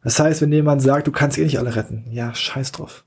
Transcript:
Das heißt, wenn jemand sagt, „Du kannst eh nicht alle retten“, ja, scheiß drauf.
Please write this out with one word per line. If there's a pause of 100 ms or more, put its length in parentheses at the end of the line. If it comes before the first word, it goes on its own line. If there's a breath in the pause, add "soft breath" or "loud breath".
Das
heißt,
wenn
jemand
sagt,
„Du
kannst
eh
nicht
alle
retten“,
ja,
scheiß
drauf.